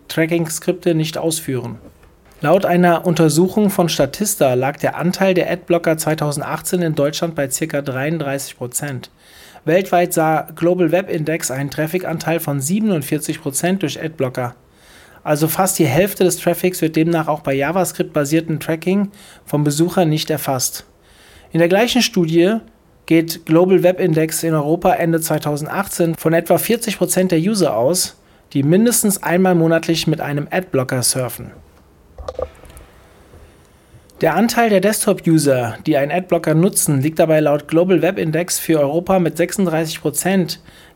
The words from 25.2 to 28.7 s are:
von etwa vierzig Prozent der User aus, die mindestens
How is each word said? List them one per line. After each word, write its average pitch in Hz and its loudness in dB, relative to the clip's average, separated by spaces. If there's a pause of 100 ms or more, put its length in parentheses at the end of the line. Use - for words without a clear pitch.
von 160 0
etwa 165 2
vierzig 220 -2
Prozent 185 0
der 165 4
User 180 0
aus, 139 0 (360)
die 139 0
mindestens 208 2